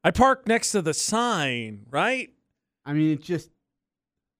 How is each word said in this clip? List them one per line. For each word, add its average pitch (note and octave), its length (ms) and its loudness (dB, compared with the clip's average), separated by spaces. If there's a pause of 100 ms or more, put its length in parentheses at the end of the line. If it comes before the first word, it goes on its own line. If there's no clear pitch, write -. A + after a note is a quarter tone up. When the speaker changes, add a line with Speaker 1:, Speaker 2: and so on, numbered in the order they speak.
Speaker 1:
I F3+ 80 4
parked B3+ 380 4
next A3+ 240 0
to G3 100 0
the D3+ 120 -2
sign, C3 960 -2
right? G#3+ 400 -2 (540)
Speaker 2:
I C#3+ 100 -6
mean, D#3 180 2
it D3 100 -4
just E3+ 280 -6 (880)